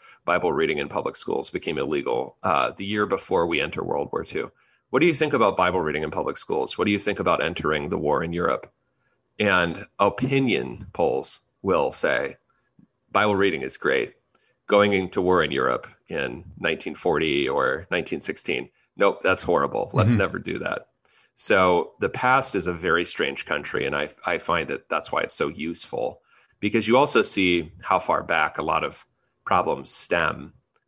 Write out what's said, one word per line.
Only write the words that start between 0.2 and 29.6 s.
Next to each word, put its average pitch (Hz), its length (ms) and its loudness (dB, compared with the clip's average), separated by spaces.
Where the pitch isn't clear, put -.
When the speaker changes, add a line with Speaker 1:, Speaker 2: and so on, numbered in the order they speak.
Speaker 1:
Bible 87 280 2
reading 76 260 0
in 71 100 -4
public 69 260 -4
schools - 340 -4
became 82 300 -6
illegal, 67 640 -2
uh, 71 340 2
the 98 80 -10
year 104 220 0
before 95 400 0
we 82 140 0
enter - 240 -4
World 71 280 -4
War - 120 -4
Two. - 260 -6
What 127 80 2
do 156 80 6
you 165 80 4
think 143 180 0
about 110 240 4
Bible 90 240 2
reading 76 220 -2
in 78 80 -4
public 78 260 -4
schools? - 400 -4
What 90 100 0
do 101 40 2
you 104 80 2
think 104 220 -4
about 87 220 2
entering 76 460 -2
the 90 100 -2
war 73 260 0
in 85 80 -4
Europe? 85 380 -4
And 90 480 2
opinion 101 960 0
polls 67 480 -2
will 78 300 2
say, 69 440 -2
"Bible 104 240 2
reading 92 260 2
is 69 160 -6
great. 67 360 0
Going 104 260 6
into 95 300 0
war 90 200 4
in 76 80 0
Europe 65 360 0
in 67 360 -6
nineteen 80 360 -2
forty 73 540 0
or 69 420 0
nineteen 85 300 -2
sixteen, 71 480 -6
nope, 98 260 2
that's 95 200 2
horrible. 71 520 0
Let's 101 160 4
Speaker 2:
Mm-hmm. 117 80 2
Speaker 1:
never 98 220 -2
do - 180 -6
that." - 300 -6
So 92 640 4
the 101 100 0
past 131 440 2
is - 120 -2
a 90 60 0
very 87 340 0
strange 71 400 -4
country, 71 400 -2
and 69 100 -2
I, 73 140 -2
I 87 100 0
find 82 320 -2
that 69 220 -8
that's 76 200 -2
why - 120 -2
it's 80 100 -4
so 73 160 -2
useful, 78 720 -8
because 104 280 0
you 117 120 6
also 139 240 6
see 87 580 0
how 92 180 2
far - 240 0
back 78 360 0
a - 40 -2
lot 78 220 0
of - 220 -8
problems 82 440 0